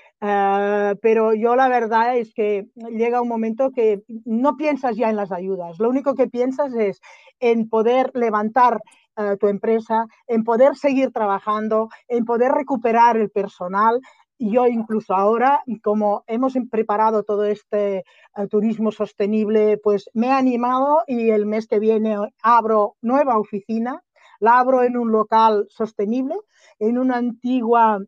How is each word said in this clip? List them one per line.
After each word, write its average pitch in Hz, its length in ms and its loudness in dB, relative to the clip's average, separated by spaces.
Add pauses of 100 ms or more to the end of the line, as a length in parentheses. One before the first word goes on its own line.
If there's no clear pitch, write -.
(200)
Eh, 202 800 0
pero 220 320 2
yo 226 220 2
la 262 120 4
verdad 233 500 0
es 226 180 -6
que 208 320 -2 (240)
llega 233 300 0
un 240 80 -4
momento 226 420 -2
que 220 320 0 (220)
no 247 320 0
piensas 277 380 -2
ya 226 140 -2
en 220 60 -2
las 202 160 -6
ayudas. 175 480 -8
Lo 226 100 0
único 269 240 -2
que 262 140 0
piensas 262 480 -4
es 208 260 -4 (380)
en 233 280 0
poder 240 460 0
levantar, 226 680 2 (400)
eh, 202 200 -2
tu 214 80 2
empresa, 226 580 -2 (220)
en 226 160 0
poder 240 340 4
seguir 262 340 0
trabajando, 214 760 -2 (180)
en 240 160 0
poder 233 280 0
recuperar 233 680 2
el 208 140 -2
personal. 202 680 -2 (380)
Yo 247 300 2
incluso 220 480 -2
ahora, 233 480 2 (200)
como 208 440 0
hemos 262 280 -2
em-, 262 140 -4
preparado 220 540 0
todo 208 220 -2
este, 208 520 -4 (380)
eh, 202 120 -6
turismo 214 440 0
sostenible, 214 880 0
pues 202 320 -2
me 226 140 0
he 254 40 2
animado 262 760 2
y 233 240 0
el 208 160 0
mes 220 200 -4
que 214 120 0
viene 220 360 0 (280)
abro 220 580 2
nueva 247 380 0
oficina. 226 640 -6 (360)
La 226 200 6
abro 254 240 2
en 247 140 0
un 233 140 -2
local 220 580 2
sostenible, 233 640 -4 (420)
en 233 220 -2
una 254 180 0
antigua 233 880 0